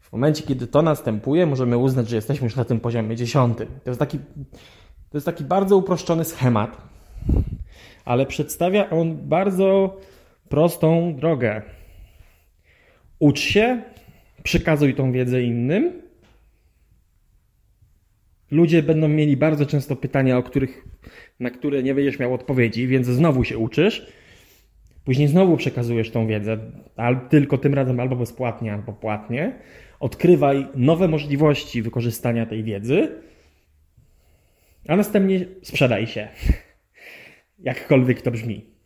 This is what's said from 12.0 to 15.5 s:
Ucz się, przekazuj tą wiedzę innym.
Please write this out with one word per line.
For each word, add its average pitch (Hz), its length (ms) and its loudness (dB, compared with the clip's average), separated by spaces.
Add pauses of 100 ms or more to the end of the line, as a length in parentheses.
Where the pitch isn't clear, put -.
Ucz 147 220 4
się, 233 420 2 (600)
przekazuj 147 520 2
tą 131 180 0
wiedzę 127 300 0
innym. 131 600 -2 (2500)